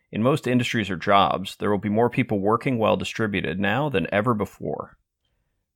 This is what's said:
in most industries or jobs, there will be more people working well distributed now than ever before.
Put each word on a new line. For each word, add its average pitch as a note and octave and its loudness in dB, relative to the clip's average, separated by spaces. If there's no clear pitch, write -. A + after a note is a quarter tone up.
in G#2+ -2
most B2+ 2
industries A#2+ 0
or F#2 -4
jobs, F#2+ 2
there G2 -2
will G2+ 2
be G#2 -4
more A2+ 2
people A#2 -2
working A2+ 0
well G2+ 2
distributed F#2+ -4
now G#2+ 0
than F#2+ -2
ever G#2+ 2
before. - -8